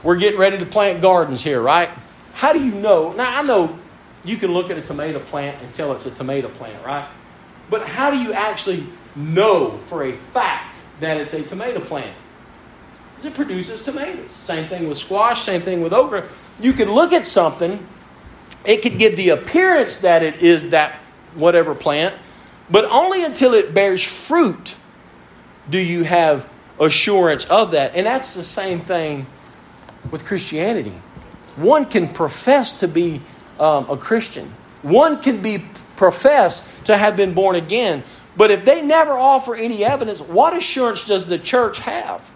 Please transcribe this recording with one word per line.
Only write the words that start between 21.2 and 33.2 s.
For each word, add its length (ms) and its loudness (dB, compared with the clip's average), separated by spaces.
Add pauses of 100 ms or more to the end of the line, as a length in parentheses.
whatever 400 2
plant, 400 -2 (560)
but 140 6
only 400 2
until 300 2
it 200 2
bears 280 2
fruit 720 -2 (920)
do 100 -2
you 260 -2
have 460 2 (280)
assurance 680 2
of 260 2
that. 220 0
And 120 -2
that's 280 -4
the 100 -12
same 360 -6
thing 460 -6 (840)
with 140 -10
Christianity. 680 -4 (640)
One 280 4
can 280 0
profess 640 0
to 100 -2
be, 320 -2 (380)